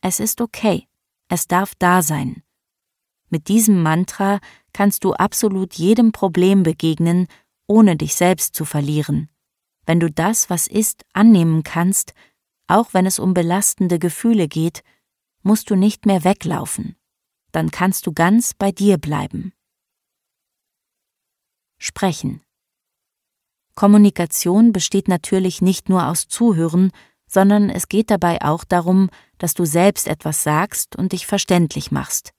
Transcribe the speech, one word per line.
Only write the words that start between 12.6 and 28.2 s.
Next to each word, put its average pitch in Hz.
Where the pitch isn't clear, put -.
auch 214
wenn 185
es 185
um 185
belastende 175
Gefühle 175
geht, 160
musst 214
du 202
nicht 196
mehr 190
weglaufen. 165
Dann 160
kannst -
du 165
ganz 190
bei 196
dir 196
bleiben. 151
Sprechen. -
Kommunikation 202
besteht 190
natürlich 185
nicht 185
nur 185
aus 165
Zuhören, 180
sondern 202
es -
geht 220
dabei 175